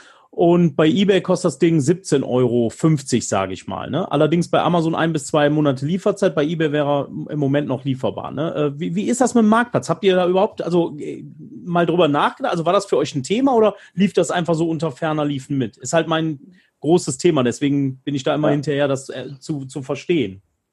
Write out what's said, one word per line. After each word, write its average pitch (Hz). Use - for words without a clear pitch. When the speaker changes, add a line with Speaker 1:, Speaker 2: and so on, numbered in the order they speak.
Speaker 1:
Und 175
bei 160
eBay 190
kostet 180
das -
Ding 165
siebzehn 156
Euro 120
fünfzig, 139
sag 95
ich -
mal, 92
ne? 139
Allerdings 156
bei 151
Amazon 165
ein 160
bis 151
zwei 147
Monate 143
Lieferzeit, 190
bei 151
eBay 156
wäre 147
er 143
im 151
Moment 143
noch 131
lieferbar, 127
ne? 160
Äh, 147
wie, 175
wie 202
ist 240
das 240
mit 233
dem 208
Marktplatz? 226
Habt 165
ihr 185
da 180
überhaupt, 185
also, 165
äh, -
mal 175
drüber 165
nachgedacht? 180
Also 170
war 175
das 196
für 175
euch 135
ein 131
Thema 254
oder 214
lief 185
das 175
einfach 170
so 165
unter 160
ferner 151
Liefen 139
mit? 117
Ist -
halt 165
mein 160
großes 160
Thema, 156
deswegen 139
bin 147
ich 131
da 151
immer 151
Speaker 2:
Ja. 147
Speaker 1:
hinterher, 143
das, -
äh, 131
zu, 139
zu 135
verstehen. 131